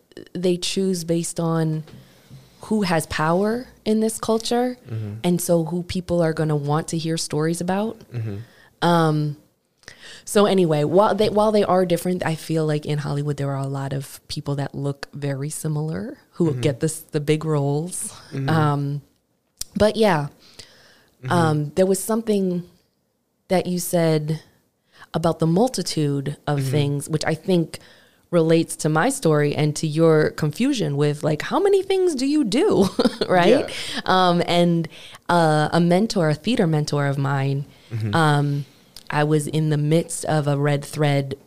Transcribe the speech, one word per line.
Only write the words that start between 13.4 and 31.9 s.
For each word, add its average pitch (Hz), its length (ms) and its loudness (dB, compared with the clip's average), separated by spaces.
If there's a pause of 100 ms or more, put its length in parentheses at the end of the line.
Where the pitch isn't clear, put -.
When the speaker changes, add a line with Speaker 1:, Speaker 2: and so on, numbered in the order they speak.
Speaker 1:
are 135 120 -4
a 139 60 -4
lot 139 240 -6
of - 360 -10
people 143 280 -6
that 139 180 -6
look 139 380 -6
very 139 380 -6
similar 160 640 -6 (160)
who 165 200 0
Speaker 2:
Mm-hmm. 123 100 -4
Speaker 1:
get 139 180 0
this, 160 200 -4
the - 200 -6
big 151 240 -2
roles. 151 720 -4 (180)
Speaker 2:
Mm-hmm. 139 160 -4
Speaker 1:
Um, 143 540 0 (760)
but 202 200 2
yeah, 175 320 2 (920)
Speaker 2:
Mm-hmm. 131 100 -2
Speaker 1:
um, 156 420 2
there 185 120 4
was 190 160 2
something 202 600 0 (840)
that 180 180 2
you 180 140 -2
said 156 600 0 (720)
about 165 260 0
the 160 60 2
multitude 156 920 0 (100)
of 147 140 0
Speaker 2:
Mm-hmm. 131 100 -4
Speaker 1:
things, 143 380 0
which 156 160 -2
I 160 100 0
think 170 440 0 (520)
relates 165 460 2
to - 120 -2
my 160 200 2
story 151 480 2
and 151 200 0
to 165 100 -4
your 156 460 4
confusion 165 680 -2
with, 147 260 0
like, 156 180 0
how - 160 -2
many 392 240 4
things 370 320 0